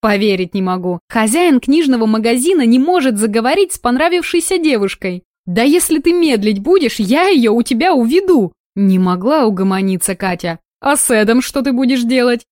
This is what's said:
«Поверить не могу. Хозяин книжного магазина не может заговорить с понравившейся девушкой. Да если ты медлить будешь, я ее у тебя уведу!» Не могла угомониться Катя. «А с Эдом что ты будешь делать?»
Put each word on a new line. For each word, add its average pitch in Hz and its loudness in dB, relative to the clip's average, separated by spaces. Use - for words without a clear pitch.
«Поверить 196 0
не 202 -4
могу. 180 -4
Хозяин 254 0
книжного 269 0
магазина 233 0
не 240 4
может 269 2
заговорить 226 0
с - -12
понравившейся 339 -2
девушкой. 202 -2
Да 185 -2
если 311 2
ты 339 0
медлить 226 0
будешь, 277 0
я 269 2
ее 233 2
у 233 0
тебя 294 0
уведу!» 269 2
Не 190 2
могла 185 0
угомониться 190 -2
Катя. 175 -6
«А 285 0
с - -2
Эдом 226 2
что 269 -6
ты 269 -2
будешь 254 0
делать?» 240 -2